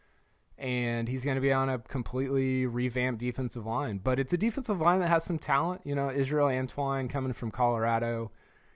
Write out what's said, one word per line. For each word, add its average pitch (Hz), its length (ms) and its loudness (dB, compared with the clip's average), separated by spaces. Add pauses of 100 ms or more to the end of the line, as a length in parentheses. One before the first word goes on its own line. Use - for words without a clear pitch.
(560)
and 120 500 -2
he's 127 160 -4
gonna 135 200 0
be 135 100 4
on 135 160 2
a 131 100 0
completely 131 840 0
revamped 123 560 0
defensive 120 460 -4
line. 117 320 -2
But 127 200 0
it's 135 140 0
a 175 60 2
defensive 214 420 2
line 180 200 4
that 175 80 2
has 165 160 4
some 165 140 -2
talent. 160 460 0
You 143 100 -4
know, 139 140 0
Israel 143 400 2
Antwine 131 640 -2
coming 131 240 -2
from 113 160 -6
Colorado. 117 840 0 (440)